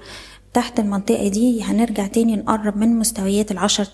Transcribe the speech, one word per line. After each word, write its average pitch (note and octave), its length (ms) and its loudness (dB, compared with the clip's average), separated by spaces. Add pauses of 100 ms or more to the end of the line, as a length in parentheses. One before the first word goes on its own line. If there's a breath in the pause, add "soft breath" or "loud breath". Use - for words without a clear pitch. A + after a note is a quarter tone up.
(540 loud breath)
تحت A#3+ 260 0
المنطقة G3+ 480 0
دي A3 360 2
هنرجع G#3 440 0
تاني A3+ 280 2
نقرب G#3 420 -2
من A3+ 220 2
مستويات G#3 520 0
العشرة G3 420 0